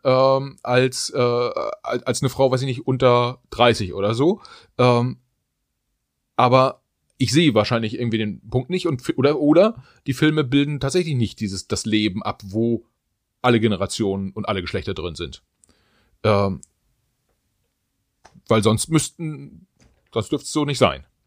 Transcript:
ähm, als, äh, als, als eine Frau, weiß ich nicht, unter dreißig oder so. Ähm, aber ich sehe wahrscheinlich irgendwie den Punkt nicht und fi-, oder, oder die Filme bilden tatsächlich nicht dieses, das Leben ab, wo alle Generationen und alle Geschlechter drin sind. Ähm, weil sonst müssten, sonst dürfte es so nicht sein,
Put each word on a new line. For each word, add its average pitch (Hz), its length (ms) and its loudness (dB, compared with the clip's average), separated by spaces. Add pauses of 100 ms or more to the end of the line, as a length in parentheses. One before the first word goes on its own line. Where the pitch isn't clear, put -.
ähm, 135 600 0
als, 123 460 0
äh, - 100 -8
als, 120 840 -2
als - 180 -4
eine 135 80 0
Frau, 135 220 0
weiß 127 100 0
ich 139 60 -4
nicht, 120 200 -6
unter 123 520 2 (100)
dreißig 120 440 2
oder 101 200 0
so. 156 280 0 (360)
Ähm, 123 400 2 (1160)
aber 127 460 4 (360)
ich 110 140 -2
sehe 147 220 4
wahrscheinlich 113 440 0
irgendwie 110 200 -2
den 107 320 -6
Punkt 127 200 -4
nicht 180 180 -4
und 139 140 -4
fi-, - 140 -4
oder, 156 240 2
oder 165 440 4 (240)
die 135 60 -2
Filme 156 300 2
bilden 143 360 0
tatsächlich 156 360 -2
nicht 117 240 -2
dieses, 98 280 -6
das - 180 -6
Leben 107 380 0
ab, - 220 -8
wo 113 400 -2 (560)
alle 120 180 2
Generationen 98 720 -2
und 104 160 -10
alle 98 140 -4
Geschlechter 92 320 -8
drin 82 220 -10
sind. 78 280 -12 (800)
Ähm, 101 380 0 (1900)
weil 110 160 2
sonst 110 260 2
müssten, 151 800 -6 (460)
sonst - 180 -4
dürfte 147 140 -4
es - 60 -12
so 151 140 -2
nicht 139 140 -4
sein, 69 260 2 (220)